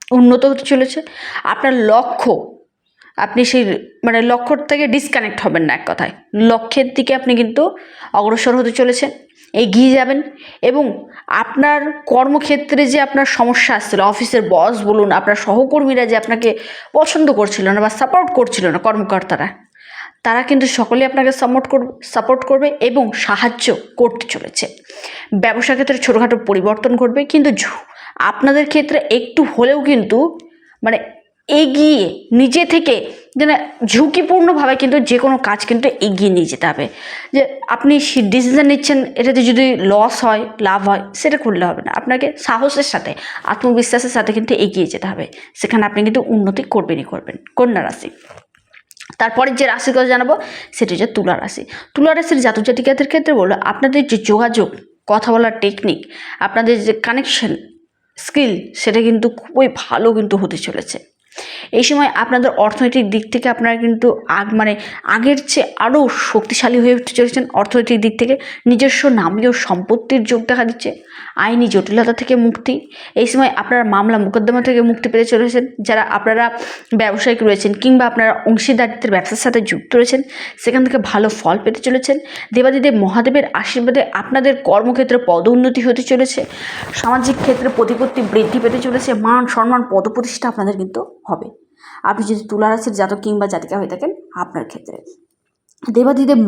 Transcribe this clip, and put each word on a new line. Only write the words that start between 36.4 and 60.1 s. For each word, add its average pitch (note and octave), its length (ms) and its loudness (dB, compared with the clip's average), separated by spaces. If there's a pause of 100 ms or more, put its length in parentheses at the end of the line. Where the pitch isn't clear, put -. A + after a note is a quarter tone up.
যেতে C3 200 -4
হবে। D3 140 -4 (500)
যে C#4 60 4 (340)
আপনি C#4 180 4 (140)
সি-, A3 260 0
ডিসিশন C4 380 4
নিচ্ছেন, C#4+ 280 2 (200)
এটাতে B3 300 2
যদি B3+ 160 4 (260)
লস A3 240 4 (120)
হয়, A3 160 0 (240)
লাভ F#3+ 220 0
হয়, G3 140 0 (180)
সেটা D4+ 240 0
করলে F#3 240 0
হবে - 160 -8
না। - 140 -6
আপনাকে B3+ 280 -2 (180)
সাহসের C#4 480 0
সাথে, - 180 -6 (400)
আত্মবিশ্বাসের A#3+ 640 0
সাথে G#3+ 200 -2
কিন্তু A3+ 160 0 (120)
এগিয়ে F#3+ 280 0
যেতে - 180 -8
হবে, F#3 140 -8 (340)
সেখানে G#3+ 300 0
আপনি G#3 180 -4
কিন্তু A#3 140 0 (120)
উন্নতি G3+ 300 0 (100)
করবেনই E3 380 -2
করবেন। - 240 -12 (220)
কন্যা A#3 300 2
রাশি। - 220 -12 (1120)
তারপরে A#3+ 280 0 (100)
যে C#4 80 2
রাশির A#3+ 280 -2
কথা B3+ 180 2
জানাবো, B3 200 2 (420)
সেটা F#3+ 180 -2
হচ্ছে F#3+ 220 -2
তুলা F3+ 280 0
রাশি। - 200 -12 (300)
তুলা D4+ 200 4
রাশির E4 320 0
জাতক A3 220 0
জাতিকাদের C4+ 440 0
ক্ষেত্রে D#4 280 0
বলবো, F#3 160 2 (160)
আপনাদের C4+ 300 0 (100)
যে A3 60 2 (120)
যোগাযোগ, A3+ 400 2 (420)
কথা G3+ 220 0
বলার A3+ 200 2 (100)
টেকনিক, G3+ 360 -2 (460)
আপনাদের A3+ 300 2 (120)
যে A3 60 2 (120)
কানেকশন A#3 460 -2 (640)
স্কিল, C4+ 340 0 (300)
সেটা A3 260 2
কিন্তু A3+ 200 2 (140)
খুবই C4 260 2 (160)
ভালো A3 240 0 (100)